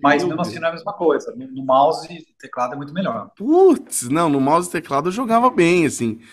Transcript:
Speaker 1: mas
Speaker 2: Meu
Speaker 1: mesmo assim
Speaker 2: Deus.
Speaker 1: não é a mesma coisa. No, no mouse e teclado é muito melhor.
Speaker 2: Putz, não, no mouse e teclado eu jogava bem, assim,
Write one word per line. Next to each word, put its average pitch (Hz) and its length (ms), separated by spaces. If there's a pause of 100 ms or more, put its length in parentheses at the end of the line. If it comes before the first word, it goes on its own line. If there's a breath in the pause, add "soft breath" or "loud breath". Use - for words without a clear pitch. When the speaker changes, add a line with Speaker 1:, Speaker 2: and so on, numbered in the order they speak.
Speaker 1:
mas 143 200
Speaker 2:
Meu 175 60
Speaker 1:
mesmo 160 120
assim - 120
Speaker 2:
Deus. 165 100
Speaker 1:
não 165 60
é - 20
a 165 40
mesma 196 200
coisa. 156 420
No, 131 120
no 135 140
mouse 139 480
e 165 140 (160)
teclado 123 320
é 139 60
muito 143 160
melhor. 123 420
Speaker 2:
Putz, 302 720
não, 160 220
no 139 100
mouse 165 300
e - 20
teclado 151 360
eu 185 40
jogava 233 380
bem, 175 340
assim, 117 360 (120)